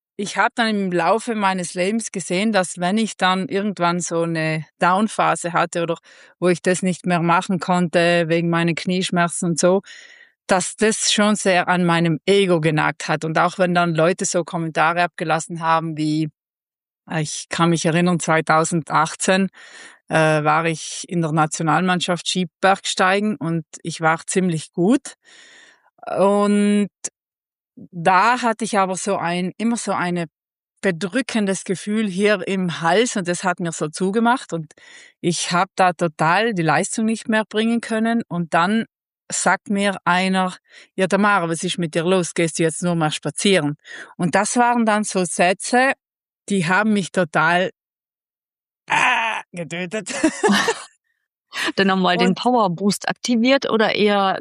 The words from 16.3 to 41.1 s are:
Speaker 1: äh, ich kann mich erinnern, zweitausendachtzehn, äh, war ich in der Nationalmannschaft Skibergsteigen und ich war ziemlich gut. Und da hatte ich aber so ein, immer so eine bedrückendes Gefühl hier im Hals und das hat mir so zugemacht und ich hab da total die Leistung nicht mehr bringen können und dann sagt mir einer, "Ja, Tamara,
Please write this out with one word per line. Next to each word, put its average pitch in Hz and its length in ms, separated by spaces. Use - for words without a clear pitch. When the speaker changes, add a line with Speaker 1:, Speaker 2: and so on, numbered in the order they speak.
Speaker 1:
äh, 160 120
ich - 280
kann 170 200
mich 165 160
erinnern, 175 340
zweitausendachtzehn, 160 1300
äh, 156 340
war 156 220
ich - 420
in 170 140
der 156 100
Nationalmannschaft 165 960
Skibergsteigen 196 1120
und 165 280
ich 165 180
war 160 240
ziemlich 180 480
gut. 208 420
Und 202 720
da 185 680
hatte 226 240
ich 202 120
aber 190 180
so 190 220
ein, 175 400
immer 233 200
so 202 160
eine 175 320
bedrückendes 196 840
Gefühl 208 420
hier 196 400
im 175 340
Hals 190 360
und 170 100
das 175 160
hat 180 160
mir 170 140
so 156 160
zugemacht 226 640
und 160 200
ich - 320
hab 180 240
da 180 180
total 180 600
die 175 80
Leistung 160 440
nicht 226 220
mehr 220 180
bringen 226 360
können 226 460
und 170 260
dann 196 320
sagt - 380
mir 202 360
einer, 185 500
"Ja, 190 120
Tamara, 196 420